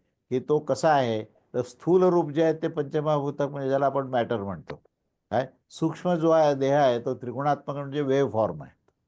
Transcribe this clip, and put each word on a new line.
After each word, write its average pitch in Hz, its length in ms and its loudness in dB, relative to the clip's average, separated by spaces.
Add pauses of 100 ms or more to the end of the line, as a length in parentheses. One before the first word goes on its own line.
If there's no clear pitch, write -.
(300)
की 127 100 -2
तो 147 200 0
कसा 147 300 0
आहे. 120 340 2
तर - 380 -8
स्थूल 180 420 2
रूप 175 280 2
जे 156 120 2
आहे 160 100 4
ते 160 140 -6
पंचमहाभूतक 147 720 -2
म्हणजे 139 280 -4
ज्याला 139 160 2
आपण 135 220 0
मॅटर 120 300 -2
म्हणतो. 92 440 -10 (500)
काय? 127 160 0 (220)
सूक्ष्म 160 440 -4
जो 160 160 2
आहे 156 260 4
देह 135 220 2
आहे 127 220 4
तो 127 160 -4
त्रिगुणात्मक 139 600 -4
म्हणजे 139 260 -6
वेव्ह 135 300 2
फॉर्म 92 320 -2
आहे. 65 80 -20 (360)